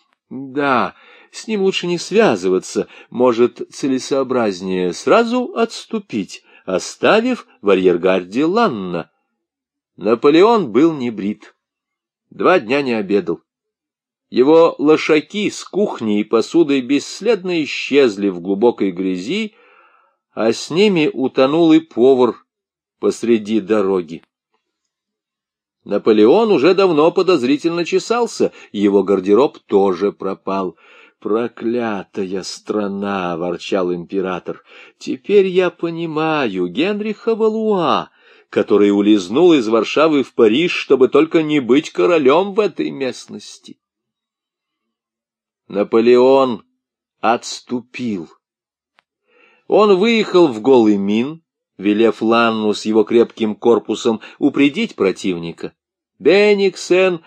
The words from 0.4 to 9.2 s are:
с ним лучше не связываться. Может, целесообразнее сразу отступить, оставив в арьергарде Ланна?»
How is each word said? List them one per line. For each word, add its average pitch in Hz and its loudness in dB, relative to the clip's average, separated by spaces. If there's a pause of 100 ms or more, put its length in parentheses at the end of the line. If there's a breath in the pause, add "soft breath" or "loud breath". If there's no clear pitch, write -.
с - -16
ним 214 -2
лучше 190 -2
не 175 -4
связываться. 104 0 (220 loud breath)
Может, 120 0 (100)
целесообразнее 113 -4
сразу 233 -2
отступить, 214 -8 (200 soft breath)
оставив 185 -2 (140 soft breath)
в 101 0
арьергарде 92 2
Ланна?» 120 -2 (840)